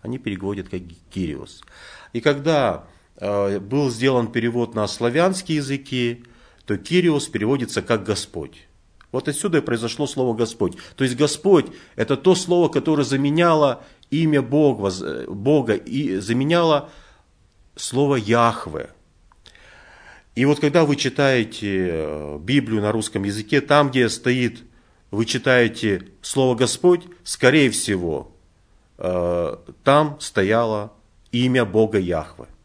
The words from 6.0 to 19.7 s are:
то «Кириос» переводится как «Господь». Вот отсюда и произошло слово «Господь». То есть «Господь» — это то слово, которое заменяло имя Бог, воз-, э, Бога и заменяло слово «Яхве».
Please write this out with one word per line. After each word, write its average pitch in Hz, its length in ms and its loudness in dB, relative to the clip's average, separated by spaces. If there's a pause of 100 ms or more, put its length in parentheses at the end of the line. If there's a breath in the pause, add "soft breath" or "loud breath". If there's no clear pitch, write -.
то 104 120 -2
«Кириос» 156 520 0
переводится 113 540 -2
как 107 220 -2
«Господь». 87 640 -8 (440)
Вот 135 180 -4
отсюда 160 300 -2
и - 40 0
произошло 117 440 -4
слово 127 300 -2
«Господь». 110 400 -2 (200 loud breath)
То 131 80 -2
есть 123 120 -2
«Господь» — 147 500 4 (300 loud breath)
это 123 200 0
то 185 180 4
слово, 175 340 2
которое 147 360 0
заменяло 143 800 2 (280 loud breath)
имя 151 320 2
Бог, 131 360 2
воз-, 95 240 -2
э, 62 260 -8
Бога 113 460 2
и 131 440 -4
заменяло 143 720 0 (840 loud breath)
слово 139 420 -2
«Яхве». 110 720 0 (1400 loud breath)